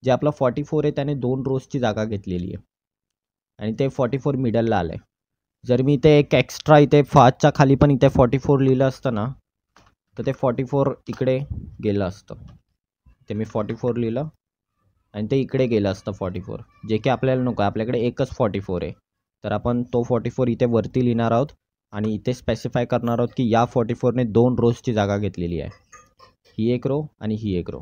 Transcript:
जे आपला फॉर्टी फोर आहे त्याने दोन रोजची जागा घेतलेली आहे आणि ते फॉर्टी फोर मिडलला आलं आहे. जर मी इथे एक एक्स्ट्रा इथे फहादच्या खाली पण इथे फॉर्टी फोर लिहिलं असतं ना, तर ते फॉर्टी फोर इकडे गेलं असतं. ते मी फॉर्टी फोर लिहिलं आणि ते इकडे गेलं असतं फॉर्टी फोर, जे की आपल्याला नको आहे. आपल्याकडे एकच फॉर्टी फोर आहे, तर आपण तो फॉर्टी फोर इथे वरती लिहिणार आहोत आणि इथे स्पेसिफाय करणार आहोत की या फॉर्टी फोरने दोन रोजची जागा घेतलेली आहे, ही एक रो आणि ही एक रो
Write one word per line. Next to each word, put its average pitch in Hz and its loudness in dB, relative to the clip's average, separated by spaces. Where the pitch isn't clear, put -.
जे 131 0
आपला 143 0
फॉर्टी 139 -2
फोर 147 -2
आहे 147 2
त्याने 143 -4
दोन 127 -2
रोजची 131 -4
जागा 110 0
घेतलेली 95 -6
आहे - -14
आणि 110 -4
ते 135 2
फॉर्टी 131 -2
फोर 139 -2
मिडलला 117 0
आलं 85 -4
आहे. - -10
जर 123 0
मी 135 2
इथे 147 6
एक 147 2
एक्स्ट्रा 147 4
इथे 147 6
फहादच्या 135 6
खाली 139 6
पण 143 4
इथे 135 4
फॉर्टी 131 4
फोर 135 2
लिहिलं 131 2
असतं 131 -4
ना, 107 -4
तर 120 -6
ते 135 -2
फॉर्टी 131 -2
फोर 139 0
इकडे 131 -2
गेलं 101 0
असतं. - -10
ते 117 -6
मी 107 -4
फॉर्टी 107 -6
फोर 117 -4
लिहिलं 120 -2
आणि 107 -6
ते 135 2
इकडे 135 0
गेलं 104 2
असतं 98 -6
फॉर्टी 92 -6
फोर, 107 -12
जे 110 0
की 120 -2
आपल्याला 131 0
नको 120 -4
आहे. 101 0
आपल्याकडे 117 -4
एकच 123 -2
फॉर्टी 104 -2
फोर 90 -6
आहे, 76 -8
तर 107 -4
आपण 120 -2
तो 120 -2
फॉर्टी 117 -2
फोर 127 -2
इथे 117 0
वरती 117 0
लिहिणार 117 0
आहोत 123 2
आणि 107 -4
इथे 107 -4
स्पेसिफाय 120 -4
करणार 117 -2
आहोत 120 0
की 127 0
या 113 4
फॉर्टी 120 0
फोरने 123 0
दोन 117 4
रोजची 117 0
जागा 101 0
घेतलेली 90 -4
आहे, - -8
ही 110 0
एक 123 -4
रो 139 -2
आणि 107 -4
ही 107 -4
एक 87 -4
रो 65 -12